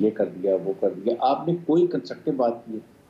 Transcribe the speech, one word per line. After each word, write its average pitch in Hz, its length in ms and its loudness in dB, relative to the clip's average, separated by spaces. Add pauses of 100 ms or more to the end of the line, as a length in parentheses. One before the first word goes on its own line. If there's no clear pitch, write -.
ये 107 60 6
कर 104 140 0
दिया, 92 320 0
वो 92 160 -2
कर 95 180 0
दिया, 98 360 -2
आपने 151 280 2
कोई 175 320 2
constructive 143 480 -4
बात 120 340 0
की? 110 140 -8 (280)